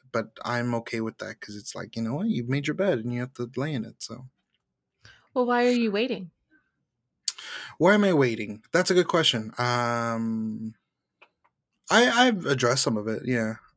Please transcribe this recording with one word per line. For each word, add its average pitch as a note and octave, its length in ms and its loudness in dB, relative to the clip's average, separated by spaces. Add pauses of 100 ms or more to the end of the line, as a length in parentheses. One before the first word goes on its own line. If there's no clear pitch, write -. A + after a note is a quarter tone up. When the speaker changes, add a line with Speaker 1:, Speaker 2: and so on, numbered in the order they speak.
(100)
Speaker 1:
but A2 200 -4 (140)
I'm A#2+ 320 -2
okay A#2 260 -6
with A2+ 160 -6
that G#2+ 220 -12
'cause G#2 160 -14
it's - 180 -12
like, G2+ 220 -12
"You A#2 60 -4
know A2+ 120 -4
what? F#3+ 140 -4
You've B2+ 200 -4
made C#3 180 -2
your D#3 80 -2
bed F3 260 0
and A#2+ 120 -6
you B2 80 -4
have C3 140 -8
to B2 220 -8
lay D3 180 -4
in A2+ 100 -4
it," - 180 -16
so. C3 260 -14 (1040)
Speaker 2:
Well, B3 120 2
why A#3+ 200 2
are B3 40 4
you A#3 220 2
waiting? G3+ 380 -2 (1500)
Speaker 1:
Why F3 160 6
am G#3 100 6
I F#3 100 4
waiting? G#2+ 480 0 (100)
That's F3 180 2
a F#3 40 4
good F3 140 6
question. A#2+ 500 2
Um, A2+ 1160 -2 (1160)
I, A#3+ 380 6
I've F#3+ 180 0
addressed C3 360 2
some A#2 140 0
of G#2 100 -4
it, A2 200 -4
yeah. A2+ 280 0 (220)